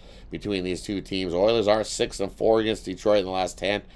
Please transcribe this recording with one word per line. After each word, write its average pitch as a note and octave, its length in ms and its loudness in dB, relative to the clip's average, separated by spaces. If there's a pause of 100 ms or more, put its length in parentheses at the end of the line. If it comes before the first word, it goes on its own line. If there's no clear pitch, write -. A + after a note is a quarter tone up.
(320)
between F#2+ 320 -4
these F2+ 180 -4
two G2 200 -6
teams. F#2 340 -4
Oilers G#2 320 4
are G#2+ 160 4
six - 360 -4
and G2 120 -4
four A2 300 4
against G#2+ 240 -2
Detroit G#2 340 2
in F#2 60 0
the F#2 60 -6
last F#2 280 -4
ten. G2 240 -2 (120)